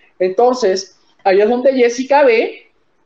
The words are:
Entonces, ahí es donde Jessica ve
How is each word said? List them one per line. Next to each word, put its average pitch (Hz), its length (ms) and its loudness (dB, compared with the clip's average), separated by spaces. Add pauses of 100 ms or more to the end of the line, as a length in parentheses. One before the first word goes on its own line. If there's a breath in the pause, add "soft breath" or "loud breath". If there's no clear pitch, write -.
(200)
Entonces, 190 760 -2 (260)
ahí 196 180 2
es 214 80 2
donde 247 240 0
Jessica 254 500 0
ve 254 460 -2 (360)